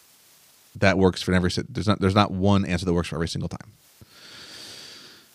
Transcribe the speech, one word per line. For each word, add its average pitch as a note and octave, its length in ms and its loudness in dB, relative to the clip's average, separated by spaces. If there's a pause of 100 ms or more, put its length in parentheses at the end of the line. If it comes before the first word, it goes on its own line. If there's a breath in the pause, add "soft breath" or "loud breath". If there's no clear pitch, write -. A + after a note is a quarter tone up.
(760)
that F#2+ 220 4
works F#2 240 4
for F#2 100 -2
every F2+ 180 2
si-, - 180 -4
there's F2+ 180 -6
not, G#2 140 0
there's F#2+ 140 2
not G#2 160 4
one G2 340 2
answer F2 200 -4
that F2+ 80 0
works E2+ 160 -2
for - 80 -8
every E2 120 -4
single E2 200 -6
time. - 220 -14 (1600 loud breath)